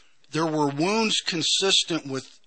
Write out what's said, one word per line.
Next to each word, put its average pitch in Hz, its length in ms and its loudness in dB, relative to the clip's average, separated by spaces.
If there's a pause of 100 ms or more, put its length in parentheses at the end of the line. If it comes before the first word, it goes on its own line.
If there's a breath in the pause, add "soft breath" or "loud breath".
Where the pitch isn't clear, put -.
(320 loud breath)
there 160 140 0
were 151 220 2
wounds 196 520 0
consistent 165 840 0
with 135 220 -8 (180)